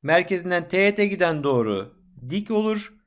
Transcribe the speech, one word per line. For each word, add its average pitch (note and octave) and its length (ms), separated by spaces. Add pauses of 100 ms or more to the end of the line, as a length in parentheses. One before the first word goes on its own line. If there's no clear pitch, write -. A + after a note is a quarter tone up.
merkezinden F3 640
teğete G3+ 380
giden E3+ 380
doğru A2 500 (360)
dik G#3 200
olur. G#3+ 420 (140)